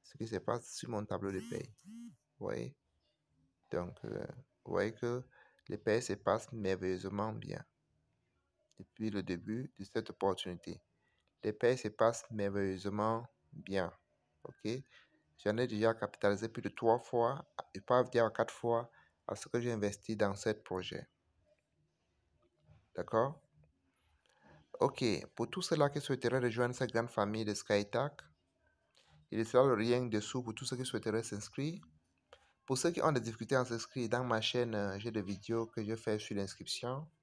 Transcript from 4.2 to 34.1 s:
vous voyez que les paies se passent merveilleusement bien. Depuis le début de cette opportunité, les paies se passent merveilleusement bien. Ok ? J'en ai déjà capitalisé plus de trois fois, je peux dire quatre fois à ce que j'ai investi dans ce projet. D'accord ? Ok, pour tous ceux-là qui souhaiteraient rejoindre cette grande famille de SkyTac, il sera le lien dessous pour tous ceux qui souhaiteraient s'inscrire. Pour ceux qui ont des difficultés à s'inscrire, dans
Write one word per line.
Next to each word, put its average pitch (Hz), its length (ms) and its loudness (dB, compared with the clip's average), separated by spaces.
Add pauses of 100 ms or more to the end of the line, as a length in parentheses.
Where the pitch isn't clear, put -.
vous 92 80 -8
voyez 98 220 2
que 120 280 -4 (460)
les 104 100 -6
paies 110 220 2
se - 140 -2
passent 101 400 0
merveilleusement 95 800 -2
bien. - 280 -8 (1200)
Depuis 110 300 -6
le 101 120 -2
début 101 560 -6
de 98 60 -12
cette 113 260 -4
opportunité, 90 720 -2 (600)
les 107 80 0
paies 123 240 4
se 110 140 -4
passent 113 420 2
merveilleusement 101 960 0 (240)
bien. 92 400 -2 (540)
Ok ? - 260 -8 (720)
J'en 107 140 2
ai 123 100 2
déjà 110 260 4
capitalisé 104 540 0
plus 113 140 -6
de 101 80 -6
trois 117 300 4
fois, 123 460 0 (300)
je 98 60 -8
peux 127 240 6
dire 117 280 4
quatre 120 200 0
fois 117 360 0 (380)
à - 80 -2
ce - 140 -12
que 120 100 2
j'ai 120 140 0
investi 104 420 -2
dans 101 180 2
ce - 180 0
projet. - 560 -6 (1900)
D'accord ? 113 460 0 (1400)
Ok, 139 240 2 (320)
pour 120 140 -4
tous 185 120 -4
ceux-là 151 280 2
qui 147 100 -4
souhaiteraient 127 400 0
rejoindre 120 340 2
cette 120 180 -2
grande 117 180 0
famille 107 340 0
de 104 100 -2
SkyTac, 104 680 0 (1080)
il 110 160 0
sera 127 200 8
le 127 100 8
lien 120 300 4
dessous 110 360 -2
pour 110 140 -6
tous - 80 -10
ceux 123 140 -4
qui 127 80 -4
souhaiteraient 110 360 0
s'inscrire. 135 640 -6 (840)
Pour 131 120 2
ceux 170 140 4
qui - 100 -2
ont 156 100 6
des 131 80 4
difficultés 113 380 -2
à 123 80 4
s'inscrire, 117 420 -4
dans 123 160 2